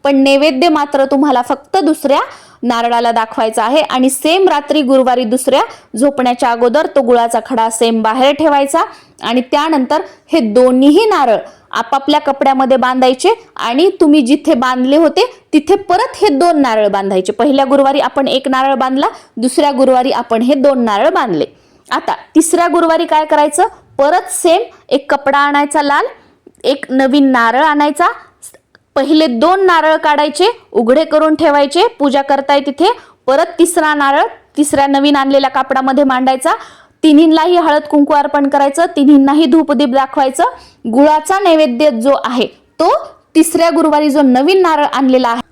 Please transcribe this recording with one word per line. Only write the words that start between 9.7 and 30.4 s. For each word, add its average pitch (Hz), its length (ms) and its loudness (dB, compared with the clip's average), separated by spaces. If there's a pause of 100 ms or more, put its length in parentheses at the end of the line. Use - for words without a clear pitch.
हे - 80 2
दोन्हीही 254 680 2
नारळ 277 300 0 (340)
आपापल्या 277 500 -2
कपड्यामध्ये 269 560 0
बांधायचे 254 520 0 (280)
आणि 277 340 0 (100)
तुम्ही 302 220 4
जिथे 285 320 0
बांधले 254 420 0
होते 339 340 0 (220)
तिथे 302 220 2
परत 403 420 -2
हे - 120 0
दोन 302 320 0
नारळ 220 280 0
बांधायचे. 196 440 -2
पहिल्या 269 320 0
गुरुवारी 277 360 2
आपण 262 280 -2
एक 262 200 -4
नारळ 269 260 0
बांधला, 262 320 -2 (300)
दुसऱ्या 269 340 0
गुरुवारी 262 400 2
आपण 226 320 -2
हे 254 120 2
दोन 262 300 0
नारळ 220 240 0
बांधले. 247 360 -2 (460)
आता 233 220 -4 (220)
तिसऱ्या 339 320 2
गुरुवारी 330 400 0
काय 311 180 0
करायचं, 302 380 0 (360)
परत 330 320 0
सेम - 320 0 (260)
एक 277 260 -2
कपडा 277 240 -2
आणायचा 285 440 0
लाल, 294 240 -2 (580)
एक 277 260 -2
नवीन 269 360 2
नारळ 247 360 0
आणायचा, 294 440 0 (880)
पहिले 302 320 2
दोन 330 400 0
नारळ 320 300 2
काढायचे, 294 480 -2 (280)